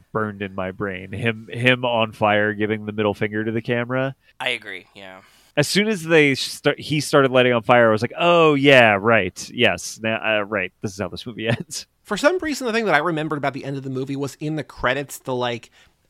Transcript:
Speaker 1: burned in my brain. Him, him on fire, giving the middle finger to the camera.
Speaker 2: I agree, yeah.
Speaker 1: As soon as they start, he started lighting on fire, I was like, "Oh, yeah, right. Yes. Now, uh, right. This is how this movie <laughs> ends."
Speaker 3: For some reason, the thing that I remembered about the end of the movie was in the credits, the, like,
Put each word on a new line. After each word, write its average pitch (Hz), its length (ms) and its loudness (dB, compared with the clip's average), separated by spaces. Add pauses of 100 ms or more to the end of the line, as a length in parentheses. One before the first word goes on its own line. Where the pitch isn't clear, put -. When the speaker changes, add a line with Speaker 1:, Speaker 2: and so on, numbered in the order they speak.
(120)
Speaker 1:
burned 107 300 -4
in 95 140 -8
my 95 160 -6
brain. 95 400 -8
Him, 110 420 -6
him 127 320 0
on 113 260 0
fire, 107 440 2
giving 107 320 -4
the 104 40 -6
middle 104 220 0
finger 107 300 -4
to 113 80 -4
the 110 100 -4
camera. 127 540 -4 (240)
Speaker 2:
I 127 100 -4
agree, 104 460 -10
yeah. 95 260 -20 (340)
Speaker 1:
As 147 120 2
soon 208 200 0
as 208 140 -2
they 156 320 4
start, - 460 -4
he 135 220 -4
started 139 280 4
lighting 127 240 4
on 113 80 0
fire, 120 280 6
I - 20 4
was 107 100 0
like, 120 160 -4
"Oh, 165 380 4
yeah, 131 440 8
right. 104 520 0
Yes. 107 500 -2
Now, 110 380 -2
uh, - 20 0
right. 98 400 -4
This 104 120 -8
is 98 60 -10
how 95 100 -4
this 87 180 -14
movie 110 200 -8
<laughs> - 20 0
ends." - 360 -6 (160)
Speaker 3:
For 208 160 -6
some 330 220 2
reason, 294 260 -6
the 220 80 -2
thing 226 120 -2
that 170 100 2
I 143 40 2
remembered 156 380 -2
about 135 160 -4
the 135 100 -10
end 139 140 -8
of 135 60 -10
the 135 80 -8
movie 131 240 -6
was 139 240 -8
in 156 160 -6
the 147 80 -6
credits, 135 560 -4
the, 131 160 -8
like, 120 340 -4 (400)